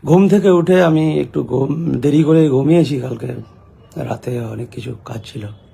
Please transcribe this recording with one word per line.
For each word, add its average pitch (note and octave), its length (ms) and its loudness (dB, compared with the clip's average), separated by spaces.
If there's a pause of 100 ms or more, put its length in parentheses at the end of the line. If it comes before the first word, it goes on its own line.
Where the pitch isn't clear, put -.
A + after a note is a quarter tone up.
ঘুম E3 240 4
থেকে G3 220 4
উঠে F3+ 320 2
আমি D#3 220 2 (160)
একটু C#3+ 240 -6
ঘুম, B2+ 260 -2 (220)
দেরি C#3+ 300 2
করে D#3 260 4
ঘুমিয়েছি C#3+ 520 2
কালকে B2 300 -8 (680)
রাতে, B2+ 440 -8
অনেক A2+ 300 -10
কিছু A#2+ 200 -12 (140)
কাজ A2 200 -12
ছিল। G#2+ 200 -14 (300)